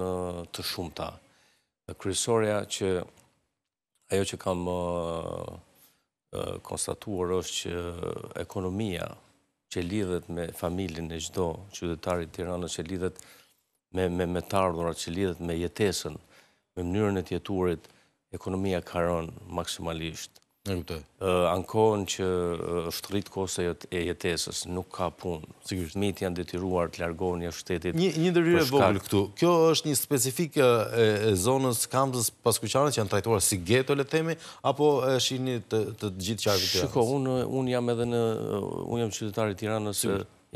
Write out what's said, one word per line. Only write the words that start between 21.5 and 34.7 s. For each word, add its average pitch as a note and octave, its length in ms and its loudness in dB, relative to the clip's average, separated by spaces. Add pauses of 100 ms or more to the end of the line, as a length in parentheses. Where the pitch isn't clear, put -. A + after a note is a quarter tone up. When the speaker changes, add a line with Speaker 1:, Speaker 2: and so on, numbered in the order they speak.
Speaker 1:
ankohen G#2 560 2
që, - 160 -4
ë, F2 580 0 (120)
është - 180 -8
rrit G2 240 -2
kosta F#2+ 300 -2
e - 0 -
jet-, E2+ 260 -4
e F2+ 140 -2
jetesës, F2 560 -2 (100)
nuk F2+ 240 -6
ka F2+ 160 0
punë. E2 380 -6 (180)
Speaker 2:
Sigurisht. F2+ 300 -4
Speaker 1:
Fëmijët G2 260 0
janë F2+ 160 -2
detyruar F2+ 560 -2
të F2 80 -6
largohen F2 400 -2
jashtë E2+ 220 -8
shtetit F2+ 340 -2
Speaker 2:
Një, F#3 120 4 (120)
një F3+ 80 4
ndërhyrje E3+ 300 4
Speaker 1:
për - 20 4
Speaker 2:
e B2+ 80 0
vogël G2+ 300 6
Speaker 1:
shkak - 80 -10
Speaker 2:
këtu. G2+ 140 4 (180)
Kjo F3 140 6 (180)
është D3+ 180 0
një C#3 80 2
specifik, C#3 640 0
e, B2+ 60 8 (340)
e, G#2+ 60 8 (180)
e G#2+ 60 6 (100)
zonës B2+ 480 4
Kamzës, B2+ 380 2 (180)
Paskuqanit, C3 480 2
që A2+ 80 2
janë F#2+ 80 -2
trajtuar G#2 320 2
si G2 160 2
geto, B2+ 400 2
le C3+ 80 0
të - 80 -2
themi, D#3+ 220 0 (340)